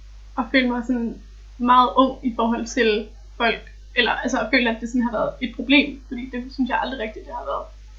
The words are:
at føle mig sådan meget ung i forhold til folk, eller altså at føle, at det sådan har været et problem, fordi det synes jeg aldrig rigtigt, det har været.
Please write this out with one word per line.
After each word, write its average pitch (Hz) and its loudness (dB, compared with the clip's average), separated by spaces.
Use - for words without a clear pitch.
at 247 -2
føle 254 4
mig 240 -2
sådan 233 -2
meget 247 6
ung 262 4
i 247 0
forhold 226 0
til 220 2
folk, - 0
eller 240 2
altså 254 -2
at 226 -2
føle, 240 4
at 226 -2
det 233 -6
sådan 247 0
har 226 0
været 208 -2
et 254 -6
problem, 269 2
fordi 247 -8
det 247 -8
synes 254 0
jeg - 0
aldrig 247 -6
rigtigt, 220 -8
det 143 -12
har - -10
været. 143 -6